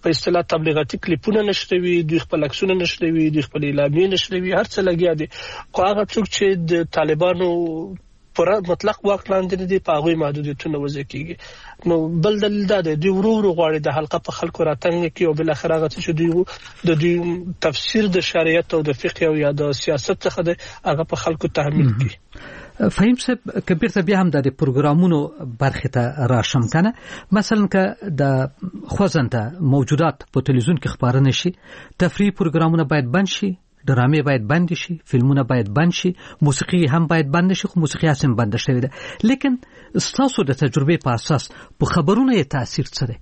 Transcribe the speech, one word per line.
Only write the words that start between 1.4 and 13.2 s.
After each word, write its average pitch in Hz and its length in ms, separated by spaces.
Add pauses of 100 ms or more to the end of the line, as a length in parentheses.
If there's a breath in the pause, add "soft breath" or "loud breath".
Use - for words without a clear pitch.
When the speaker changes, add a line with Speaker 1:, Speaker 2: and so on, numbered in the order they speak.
Speaker 1:
نشروي، 180 600
دوی 156 160
خپل 156 240
عکسونه 185 300
نشروي، 165 560
دوی 151 120
خپل 151 240
اعلامیې 143 480
نشروي، 180 400
هر 190 100
څه - 160
لګیا 180 400
دي. 151 80 (460 loud breath)
خو - 100
هغه 202 200
څوک 202 220
چې - 200 (100)
د 170 360
طالبانو 170 580 (880)
پوره 185 340
مطلق 202 360
واک 196 260
لاندې 190 280
نه 190 60
دي، 185 140
په 180 140
هغوی 160 220
محدودیتونه 147 640
وضع 143 220
کیږي. 165 340 (520 loud breath)
نو 160 200
بل 175 340
دلیل 208 260
دا 202 140
دی، 160 140
دوی 160 140
ورو 196 280